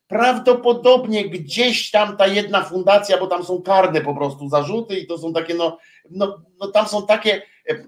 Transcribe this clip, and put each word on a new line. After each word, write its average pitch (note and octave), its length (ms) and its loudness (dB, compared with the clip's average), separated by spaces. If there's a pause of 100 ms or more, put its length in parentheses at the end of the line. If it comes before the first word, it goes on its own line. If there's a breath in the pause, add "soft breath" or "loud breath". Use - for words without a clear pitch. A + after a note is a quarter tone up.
(280)
Prawdopodobnie B3 1000 2
gdzieś F3 640 -4
tam G#3 260 2
ta G3 100 4
jedna G3+ 380 0
fundacja, F#3+ 540 2
bo F#3 80 -2
tam F3+ 180 -4
są F3+ 180 -4
karne F#3 380 2
po C#3+ 140 -4
prostu C#3+ 340 -6
zarzuty F#3 500 -2
i D#3+ 80 -10
to E3 120 -8
są E3 140 -8
takie, E3 220 -4
no, E3 240 -4 (320 soft breath)
no, G3 320 -4 (180)
no G3+ 80 -8
tam G#3 180 2
są G3+ 200 -4
takie, G#3+ 360 0 (280 loud breath)
e, C#3+ 180 -6